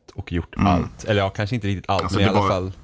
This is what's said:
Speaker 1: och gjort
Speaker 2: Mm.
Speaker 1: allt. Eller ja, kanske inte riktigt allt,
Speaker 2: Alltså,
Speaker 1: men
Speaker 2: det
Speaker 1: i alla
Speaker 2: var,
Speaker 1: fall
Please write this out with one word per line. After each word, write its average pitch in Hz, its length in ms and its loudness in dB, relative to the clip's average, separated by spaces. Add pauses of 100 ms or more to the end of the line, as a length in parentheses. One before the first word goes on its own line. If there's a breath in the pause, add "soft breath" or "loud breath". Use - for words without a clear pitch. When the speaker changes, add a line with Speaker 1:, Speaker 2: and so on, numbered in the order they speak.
(160)
Speaker 1:
och - 160 -10
gjort 85 240 -4
Speaker 2:
Mm. - 120 2
Speaker 1:
allt. - 360 0
Eller 101 180 0
ja, 95 80 0
kanske 107 260 -4
inte 101 120 -4
riktigt 95 220 -4
allt, 95 140 2
Speaker 2:
Alltså, 92 140 -2
Speaker 1:
men 98 100 4
Speaker 2:
det 95 40 2
Speaker 1:
i 98 40 4
alla 101 60 4
Speaker 2:
var, 98 80 2
Speaker 1:
fall 92 160 0 (180)